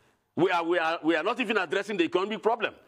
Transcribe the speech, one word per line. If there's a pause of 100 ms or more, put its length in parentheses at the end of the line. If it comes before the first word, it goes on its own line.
(380)
We
are,
we
are,
we
are
not
even
addressing
the
economic
problem. (140)